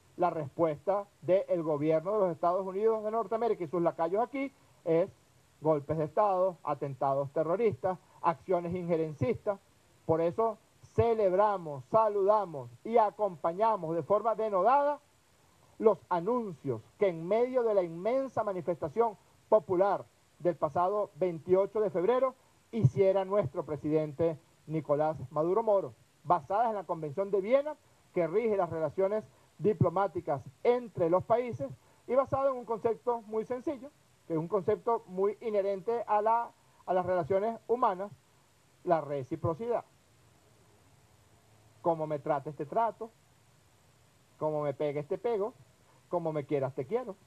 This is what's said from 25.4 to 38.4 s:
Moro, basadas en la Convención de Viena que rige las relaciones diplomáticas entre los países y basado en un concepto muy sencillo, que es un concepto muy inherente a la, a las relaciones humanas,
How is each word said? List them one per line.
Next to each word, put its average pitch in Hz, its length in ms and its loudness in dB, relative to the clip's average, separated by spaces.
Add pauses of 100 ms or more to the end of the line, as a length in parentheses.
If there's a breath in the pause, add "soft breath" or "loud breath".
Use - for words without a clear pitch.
Moro, 196 320 0 (300)
basadas 180 460 0
en 220 40 -4
la 196 100 -6
Convención 165 460 -6
de 196 100 2
Viena 277 360 0 (360 soft breath)
que 175 140 0
rige 208 300 0
las 175 140 -2
relaciones 190 540 -2 (340 soft breath)
diplomáticas 175 840 0 (200)
entre 226 480 0
los 180 140 2
países 240 460 -2 (360 soft breath)
y 233 80 -2
basado 269 360 2
en 254 60 -4
un 240 80 -10
concepto 226 580 -2
muy 214 220 -4
sencillo, 254 460 -6 (360)
que 165 80 -4
es 156 40 0
un 165 100 -4
concepto 208 580 0
muy 196 340 -2
inherente 208 680 -2
a 208 160 2
la, 226 280 2 (360 soft breath)
a 185 80 -2
las 185 100 2
relaciones 190 600 0
humanas, 208 440 0 (760)